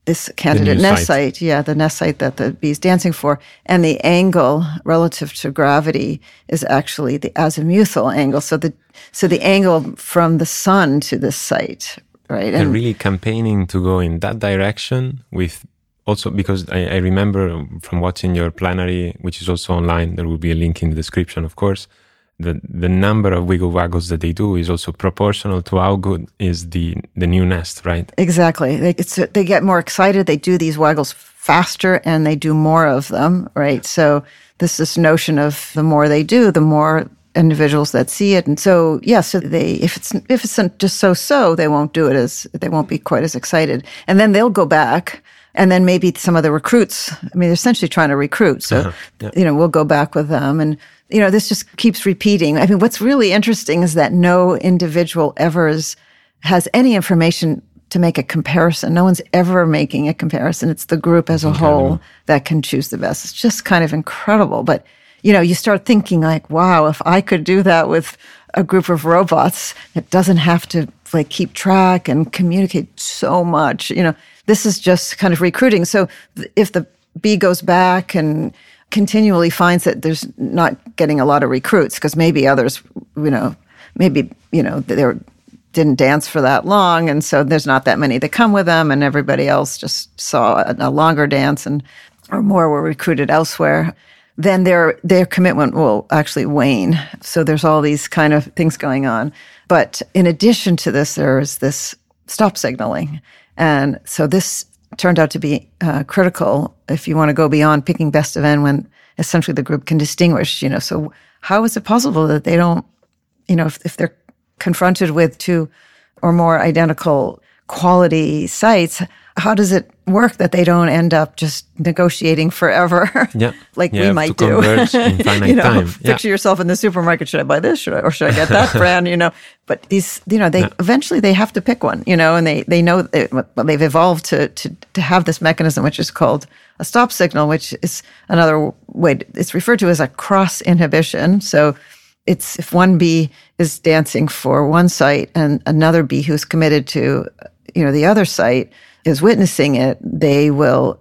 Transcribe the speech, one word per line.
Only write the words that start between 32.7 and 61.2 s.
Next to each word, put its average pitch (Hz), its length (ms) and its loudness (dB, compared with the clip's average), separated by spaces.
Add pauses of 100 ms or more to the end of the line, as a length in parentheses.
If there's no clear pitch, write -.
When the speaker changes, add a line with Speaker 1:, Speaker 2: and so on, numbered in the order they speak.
Speaker 1:
of 135 220 -2
them, 175 460 -2
right? 143 300 -2
So 147 380 2 (360)
this, 170 180 -2
this 160 200 -4
notion 160 440 2
of 147 340 -4
the 156 80 -2
more 151 260 2
they 147 140 2
do, 220 300 2
the 160 80 2
more 156 480 2 (260)
individuals 151 580 2
that - 180 -2
see 202 240 0
it. 175 120 0
And 151 140 -2
so, 165 420 2
yeah, 214 200 4
so - 180 -2
they, 165 360 -2
if - 200 -2
it's, - 180 -12 (140)
if 254 160 0
it's - 160 -4 (180)
just 196 200 -2
so-so, 196 580 2
they 160 120 0
won't 147 260 0
do 160 140 2
it 135 80 2
as, - 360 -2
they - 160 -8
won't 156 200 -2
be - 100 -4
quite - 260 -2
as 160 100 -6
excited. 156 500 -2 (220)
And 190 140 4
then 214 120 4
they'll 220 180 4
go 185 160 2
back, 151 560 0 (320)
and 185 180 4
then 185 140 4
maybe 180 300 2
some 175 200 0
of 160 60 2
the 151 100 2
recruits, - 600 0
I - 220 -14
mean, 175 140 0
they're 170 60 2
essentially 185 340 0
trying 151 220 0
to 139 60 0
recruit. 143 460 0
So, - 180 0
Speaker 2:
Uh-huh. 92 120 -4 (280)
Yeah. 104 140 -10
Speaker 1:
you 185 100 2
know, 151 100 2
we'll 160 140 2
go 156 160 2
back 147 300 0
with 151 140 -2
them. 147 320 -2
And, 156 160 -2 (320)
you 214 120 0
know, 196 100 4
this 208 180 0
just - 160 -4 (120)
keeps - 280 0
repeating. 160 540 0
I 139 80 2
mean, 196 120 2
what's 214 220 0
really 233 320 2
interesting 196 500 0
is 165 120 0
that 151 180 2
no 180 440 4
individual 170 800 0
ever 160 300 0
is, 156 280 -4 (440)
has 175 340 0
any 247 200 4
information 170 680 0 (260)
to - 100 -4
make 170 200 0
a 139 40 -4
comparison. 165 680 -2
No 175 120 4
one's 185 180 2 (100)
ever 180 340 2
making 147 420 -2
a 156 60 -2
comparison. 160 540 -4
It's - 180 -6
the 170 120 -2
group 170 320 2